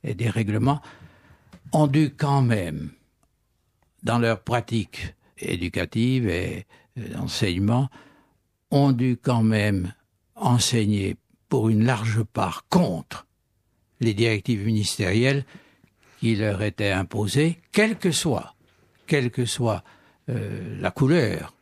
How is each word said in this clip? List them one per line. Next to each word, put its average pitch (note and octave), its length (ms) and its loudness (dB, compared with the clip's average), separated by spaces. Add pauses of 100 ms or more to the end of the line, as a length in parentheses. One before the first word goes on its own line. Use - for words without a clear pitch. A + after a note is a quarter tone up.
et A2 120 -6
des G#2+ 160 -2
règlements, A2 500 0 (920)
ont D#3 140 6
dû C#3+ 300 2
quand C#3 260 2
même, E2+ 480 -2 (1120)
dans A#2+ 160 0
leur A2+ 220 0
pratique - 760 -4 (240)
éducative A2 880 -2
et, F2 380 -4 (320)
euh, - 160 -12
d'enseignement, A2 760 0 (800)
ont C#3+ 220 4
dû B2 280 0
quand A#2+ 220 2
même G#2 500 2 (440)
enseigner G#2 800 2 (320)
pour G#2+ 200 2
une A2 160 4
large A2+ 380 0
part G2+ 460 -6
contre - 580 0 (760)
les A2+ 140 0
directives G#2+ 500 0
ministérielles A2 800 0 (760)
qui A2+ 180 0
leur G2+ 260 -2
étaient G#2 280 -2
imposées, G#2+ 680 0 (140)
quelle A3 240 2
que F3+ 140 0
soit, - 440 -4 (520)
quelle B2+ 240 0
que B2 140 -2
soit, A2 380 -2 (480)
euh, G2+ 500 -8
la F#2 100 -2
couleur C3 720 0